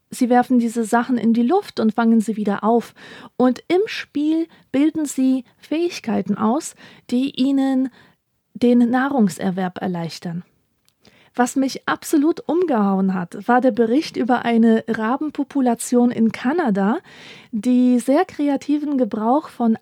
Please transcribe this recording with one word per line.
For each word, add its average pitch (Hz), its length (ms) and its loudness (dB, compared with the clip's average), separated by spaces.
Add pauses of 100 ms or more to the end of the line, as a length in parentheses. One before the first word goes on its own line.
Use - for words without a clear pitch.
(100)
Sie 233 200 -2
werfen 247 280 4
diese 233 260 -2
Sachen 233 340 -2
in 226 160 2
die 240 80 2
Luft 339 380 0
und 220 140 2
fangen 226 260 2
sie 208 160 -4
wieder 208 280 -4
auf. 226 300 0 (420)
Und 254 320 2
im 359 180 2
Spiel 320 600 -2 (260)
bilden 302 320 0
sie 262 400 0 (140)
Fähigkeiten 226 800 -4
aus, 233 400 -2 (340)
die 262 200 0
ihnen 269 600 0 (640)
den 240 360 4
Nahrungserwerb 202 880 0
erleichtern. 175 640 -8 (920)
Was 247 220 -2
mich 269 320 -4
absolut 311 600 0
umgehauen 208 640 0
hat, 190 340 -8
war 247 120 4
der 254 100 4
Bericht 233 460 0
über 247 280 -2
eine 226 420 4
Rabenpopulation 247 1200 -2
in 226 200 0
Kanada, 247 680 -2 (520)
die 247 480 2
sehr 285 260 2
kreativen 285 760 -2
Gebrauch 233 500 0
von 226 320 0